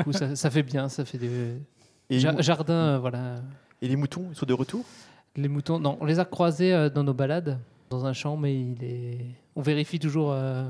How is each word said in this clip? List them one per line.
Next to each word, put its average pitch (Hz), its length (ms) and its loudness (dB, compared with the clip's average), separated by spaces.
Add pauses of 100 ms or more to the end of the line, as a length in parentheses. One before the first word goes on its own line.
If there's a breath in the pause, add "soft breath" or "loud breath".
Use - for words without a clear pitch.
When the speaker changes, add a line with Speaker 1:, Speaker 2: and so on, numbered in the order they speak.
Speaker 1:
coup, 143 100 0
ça, 143 220 0
ça 143 160 2
fait 151 120 4
bien, 135 260 -2
ça 139 160 -4
fait 131 120 -10
des 120 380 -4 (560 soft breath)
Speaker 2:
Et 127 80 4
Speaker 1:
ja-, 139 120 6
Speaker 2:
les 147 60 0
mou-, 165 60 4
Speaker 1:
jardins, 160 300 2 (220)
euh, 131 40 2
voilà. 123 380 -4 (440)
Speaker 2:
et 131 60 -2
les 131 80 2
moutons, 147 340 -2
ils 160 60 -12
sont 147 100 -4
de 127 80 4
retour ? 135 320 -2 (500 loud breath)
Speaker 1:
Les 143 120 0
moutons, 143 320 0
non, 143 200 0
on 156 60 -4
les 160 140 4
a 180 60 2
croisés, 175 480 2
euh, 156 180 4
dans 143 120 0
nos 139 120 2
balades, 139 420 -2 (320)
dans 127 160 -2
un 135 80 0
champ, 147 240 -4
mais 143 180 0
il 123 280 -4
est... 123 360 -8 (360)
on 151 60 -6
vérifie 147 380 0
toujours, 151 320 0
euh, 131 380 -2